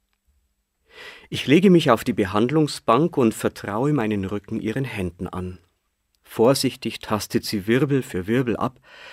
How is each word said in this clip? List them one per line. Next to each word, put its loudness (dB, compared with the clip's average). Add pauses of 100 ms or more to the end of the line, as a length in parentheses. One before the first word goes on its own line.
(1300)
Ich -8
lege 6
mich 6
auf 2
die -2
Behandlungsbank 0
und 2
vertraue -4
meinen -2
Rücken -8
ihren -6
Händen -8
an. -10 (640)
Vorsichtig 0
tastet -4
sie -6
Wirbel 2
für -8
Wirbel -2
ab, -6 (320)